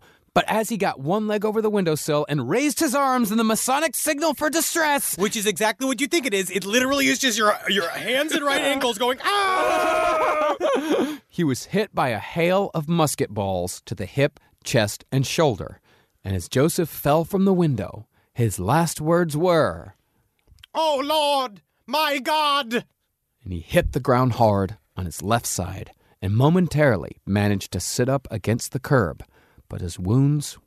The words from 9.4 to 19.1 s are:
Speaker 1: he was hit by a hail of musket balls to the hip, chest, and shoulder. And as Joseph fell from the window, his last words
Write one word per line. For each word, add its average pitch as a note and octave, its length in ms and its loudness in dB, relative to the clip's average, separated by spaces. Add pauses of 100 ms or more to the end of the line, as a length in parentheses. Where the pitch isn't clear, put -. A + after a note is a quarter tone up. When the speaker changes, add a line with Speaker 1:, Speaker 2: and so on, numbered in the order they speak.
Speaker 1:
he - 140 -4
was C3+ 220 -2
hit G3 280 -4
by D3+ 160 0
a G#2+ 100 -2
hail F3 540 0
of D#3 160 -4
musket D#3 440 0
balls F#2+ 520 -4
to A2 100 -8
the G2 100 -6
hip, C#3 340 -2 (240)
chest, - 480 0
and C3+ 140 2
shoulder. C3+ 540 0 (440)
And F#2+ 120 -2
as F#2 140 -6
Joseph D#3+ 400 2
fell D3+ 340 2
from F#3+ 220 0
the G3 80 4
window, C#3 540 0 (260)
his A2+ 260 0
last D3 400 0
words D#3+ 380 0